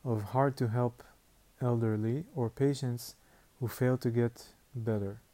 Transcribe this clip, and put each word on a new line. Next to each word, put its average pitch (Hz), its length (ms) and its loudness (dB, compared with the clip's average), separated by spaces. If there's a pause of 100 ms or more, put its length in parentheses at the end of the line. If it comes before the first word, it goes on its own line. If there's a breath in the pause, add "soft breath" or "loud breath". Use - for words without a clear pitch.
of 113 180 0 (120)
hard-to-help 123 680 0 (600)
elderly 117 640 0 (100)
or 117 140 0
patients 131 680 -2 (440 soft breath)
who 120 100 -2
fail 127 300 2
to 123 100 0
get 120 380 0 (280)
better. 107 460 -2 (120)